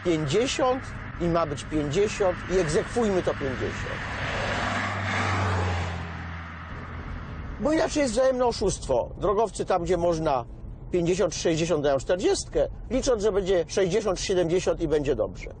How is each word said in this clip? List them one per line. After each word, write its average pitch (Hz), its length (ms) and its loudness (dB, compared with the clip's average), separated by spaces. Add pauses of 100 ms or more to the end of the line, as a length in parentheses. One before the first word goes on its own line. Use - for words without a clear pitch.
Pięćdziesiąt 220 760 2 (380)
i 170 40 0
ma 170 220 2
być 143 180 -6
pięćdziesiąt 175 720 2 (180)
i 185 40 4
egzekwujmy 185 640 2
to - 80 0
pięćdziesiąt. 120 680 -4 (3500)
Bo 262 120 2
inaczej 320 280 2
jest 269 120 2
wzajemne 254 340 4
oszustwo. 165 600 2 (100)
Drogowcy 196 460 2
tam, 185 180 2
gdzie 175 140 2
można 160 480 2 (460)
pięćdziesiąt 175 420 2
czy - 60 -6
sześćdziesiąt, 160 440 2
dają 139 160 2
czterdziestkę, 180 680 0 (220)
licząc, 226 320 2
że 208 100 4
będzie 185 360 2
sześćdziesiąt 196 500 2
czy - 60 -4
siedemdziesiąt 180 560 2
i 160 80 0
będzie 147 260 2
dobrze. 98 360 -4 (100)